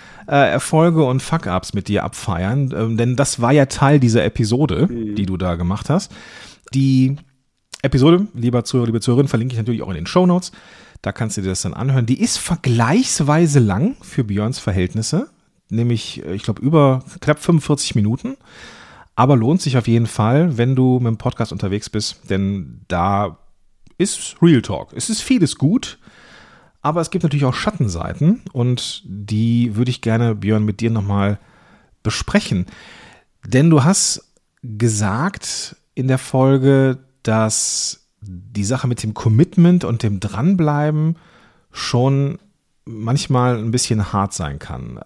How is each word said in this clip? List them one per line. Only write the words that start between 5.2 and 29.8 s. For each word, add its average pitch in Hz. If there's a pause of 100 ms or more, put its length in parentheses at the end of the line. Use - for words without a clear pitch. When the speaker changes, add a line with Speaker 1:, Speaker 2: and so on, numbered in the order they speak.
Speaker 1:
du 92
da 87
gemacht 87
hast. 175 (600)
Die 135 (680)
Episode, 156
lieber 120
Zuhörer, 123
liebe 113
Zuhörerin, 131
verlinke 123
ich 117
natürlich 113
auch -
in 90
den 82
Shownotes. 180 (500)
Da 104
kannst 110
du 101
dir 95
das 92
dann 85
anhören. 127
Die 123
ist -
vergleichsweise 147
lang 120
für -
Björns 104
Verhältnisse, 110 (400)
nämlich, 117
äh, 87
ich 104
glaub, -
über 139 (160)
knapp 151
fünfundvierzig -
Minuten. 123 (760)
Aber 135
lohnt 127
sich 127
auf 120
jeden 117
Fall, 131
wenn 123
du 127
mit 120
dem 113
Podcast -
unterwegs 98
bist, -
denn 98
da 92 (600)
ist -
Real 165
Talk. -
Es -
ist 220
vieles 220
gut, 190 (800)
aber 156
es 165
gibt 180
natürlich 147
auch 127
Schattenseiten 143 (100)
und 123
die 110
würde 123